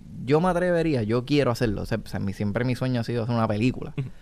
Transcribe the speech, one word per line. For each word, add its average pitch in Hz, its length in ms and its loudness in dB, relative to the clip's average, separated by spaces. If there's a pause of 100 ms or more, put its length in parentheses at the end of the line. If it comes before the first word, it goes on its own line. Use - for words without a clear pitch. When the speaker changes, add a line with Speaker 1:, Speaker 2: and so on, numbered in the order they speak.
(260)
Speaker 1:
yo 147 160 4
me 185 80 4
atrevería, 170 540 2
yo 120 220 0
quiero 139 260 4
hacerlo, 107 320 0
o - 20 -6
sea, 110 180 -2
o - 40 -14
sea, 101 120 -6
mi, 98 140 -2
siempre 107 320 -2
mi 127 100 0
sueño 127 260 -2
ha - 20 -4
sido 120 200 -2
hacer 120 120 -2
una 113 120 2
película, 107 500 0
Speaker 2:
Ujú. 131 120 -6 (120)